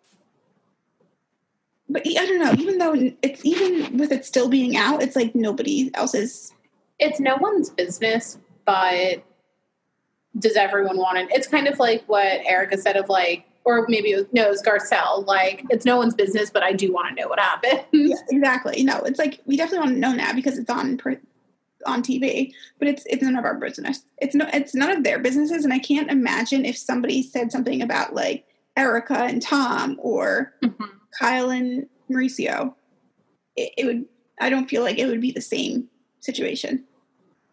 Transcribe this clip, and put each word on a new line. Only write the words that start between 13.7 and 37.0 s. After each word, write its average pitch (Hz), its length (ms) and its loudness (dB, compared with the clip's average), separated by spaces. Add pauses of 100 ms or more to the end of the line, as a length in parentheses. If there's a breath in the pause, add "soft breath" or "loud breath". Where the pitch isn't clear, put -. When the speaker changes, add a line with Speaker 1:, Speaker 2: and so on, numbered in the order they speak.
Speaker 2:
maybe 214 240 2
it 196 40 2
was, 196 160 -2
no, 226 140 4
it 202 40 4
was 202 120 -2
Garcelle, 202 640 2
like, 196 420 0
"It's 240 160 0
no 247 140 4
one's 233 160 2
business, 208 360 0
but 185 120 2
I 190 100 2
do 190 200 0
wanna 175 220 -4
know - 140 -6
what - 100 -2
happened." 208 540 0
Speaker 1:
Yeah, 294 240 4 (140)
exactly. 262 520 2
No, 262 180 2
it's - 180 -2
like, 302 260 -2
we 277 120 0
definitely 330 300 0
wanna 254 120 2
know 262 160 0
now - 180 -2
because 262 240 -2
it's 240 140 -6
on 254 260 -2
per-, 262 240 -6 (640)
on 247 180 -2
T 254 160 -2
V, 269 360 -2 (240 loud breath)
but 285 100 2
it's, 285 180 -2
it's 269 160 -2
none 262 140 2
of 233 80 -2
our - 120 -2
business. - 460 -8 (160)
It's 277 160 -2
no, 311 180 4
it's 285 220 -2
none 277 160 2
of 320 140 0
their - 140 0
businesses, 294 460 0
and 262 100 2
I 262 40 0
can't 285 320 0
imagine 262 540 2
if 247 140 -4
somebody 254 440 -2
said 240 300 -4
something 262 300 -2
about, - 320 -2
like, - 320 -4 (300)
Erica 247 420 0
and 240 240 -2
Tom - 580 0
or 190 640 -2
Speaker 2:
Mm-hmm. 220 220 -2 (340)
Speaker 1:
Kyle 254 320 0
and 254 360 -4 (240)
Mauricio, 262 640 -2 (840)
it, - 200 -6
it 269 80 -2
would, 240 220 -4 (340)
I 247 80 0
don't 262 220 -2
feel 240 120 0
like 226 160 -2
it 262 80 0
would 233 140 -2
be 254 120 -2
the - 80 -8
same - 480 -4 (320)
situation. - 640 -6 (680)